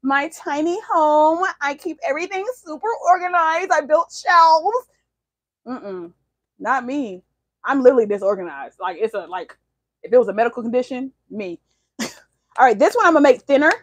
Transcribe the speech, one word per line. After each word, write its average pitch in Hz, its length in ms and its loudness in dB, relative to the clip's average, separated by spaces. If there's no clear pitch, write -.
my 277 260 -2
tiny 320 500 -4
home. 311 560 2
I 285 140 -4
keep 311 320 -12
everything 359 380 -6
super 320 340 -10
organized. 349 640 0
I 320 100 2
built 311 300 0
shelves. 339 760 2
Mm-mm. 196 440 -12
Not 240 260 -4
me. 240 380 -8
I'm 269 200 -2
literally 247 220 6
disorganized. 190 720 -6
Like, 185 200 -8
it's 214 140 -4
a, 196 140 -8
like, 180 300 -12
if - 100 -8
it 233 40 6
was 233 120 4
a 196 40 -6
medical 233 300 -2
condition, 247 480 -6
me. 185 300 -12
<laughs> - 220 -20
All 233 60 -8
right, 247 180 6
this 262 180 2
one 466 100 0
I'm 349 80 6
gonna 302 100 4
make 269 180 4
thinner. 294 300 2